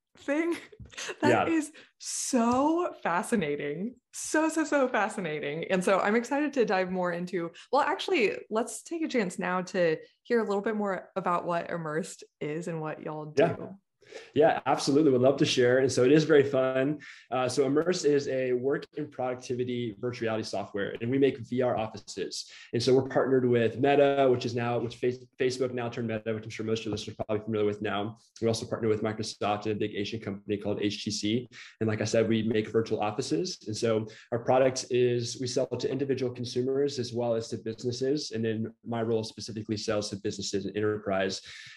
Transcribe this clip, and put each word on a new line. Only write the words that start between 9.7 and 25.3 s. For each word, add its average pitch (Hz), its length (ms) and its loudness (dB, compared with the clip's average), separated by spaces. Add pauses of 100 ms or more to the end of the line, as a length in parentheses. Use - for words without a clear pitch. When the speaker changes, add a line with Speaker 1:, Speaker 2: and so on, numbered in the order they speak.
Speaker 1:
hear 240 160 2
a 214 60 0
little 202 160 0
bit 214 160 -2
more 196 400 -4
about 180 280 0
what 170 240 -2
Immersed 165 540 -6 (160)
is 160 300 -6
and 165 100 -6
what 156 220 -8
y'all 156 240 -8
do. 151 180 2
Speaker 2:
Yeah. 170 120 2 (800)
Yeah, 131 320 6
absolutely. 143 460 4
Would 123 100 4
love 135 160 6
to 151 80 4
share. 123 340 6
And 131 120 4
so 123 120 4
it 127 80 8
is 156 120 8
very 147 200 8
fun. 131 560 2 (300)
Uh, 127 200 0
so 135 160 2
Immerse 160 400 2
is 143 240 4
a 127 240 0
work 135 320 0 (100)
and 147 160 -6
productivity 123 880 -4
virtual 120 280 -4
reality 110 160 -2
software, 98 580 -6
and 117 100 -2
we 135 60 2
make 135 220 4
V 123 220 -4
R 123 140 2
offices. - 760 -6 (240)
And 120 80 0
so 127 120 4
we're 131 160 4
partnered 131 360 2
with 117 340 2
Meta, 139 520 4
which 120 140 0
is 117 100 -4
now, 120 240 -2
which 117 160 -6
Face-, 127 300 -4 (140)